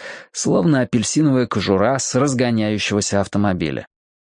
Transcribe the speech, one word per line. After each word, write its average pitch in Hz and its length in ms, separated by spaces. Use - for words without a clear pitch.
словно 175 500
апельсиновая 127 680
кожура 101 500
с - 180
разгоняющегося 110 1040
автомобиля. 90 680